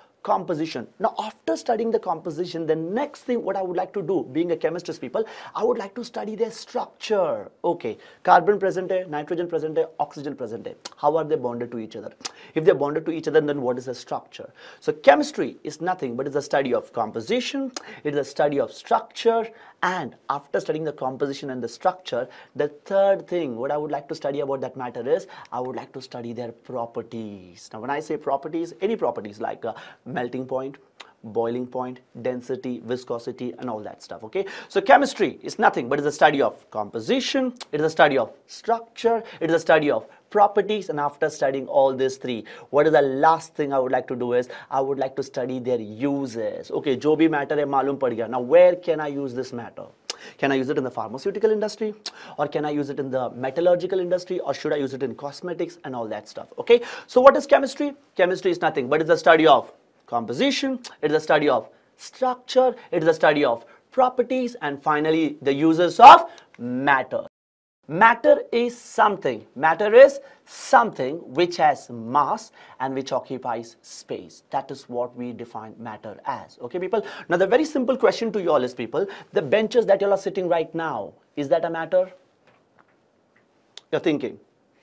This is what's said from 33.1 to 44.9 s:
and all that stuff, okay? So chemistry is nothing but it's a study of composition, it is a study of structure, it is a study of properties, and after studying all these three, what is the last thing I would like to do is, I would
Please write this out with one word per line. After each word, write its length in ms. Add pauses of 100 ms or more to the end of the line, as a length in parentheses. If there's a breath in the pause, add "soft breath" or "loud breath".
and 120
all 80
that 240
stuff, 220
okay? 200 (240 loud breath)
So 120
chemistry 600
is 160
nothing 320
but 120
it's 80
a 40
study 300
of 300
composition, 840 (160)
it 80
is 80
a 40
study 280
of 140 (160)
structure, 720 (160 loud breath)
it 120
is 40
a 60
study 280
of 200 (220 soft breath)
properties, 580
and 100
after 320
studying 380
all 260
these 220
three, 280 (260 loud breath)
what 160
is 60
the 100
last 520
thing 180
I 60
would 140
like 160
to 80
do 160
is, 160 (200 loud breath)
I 120
would 180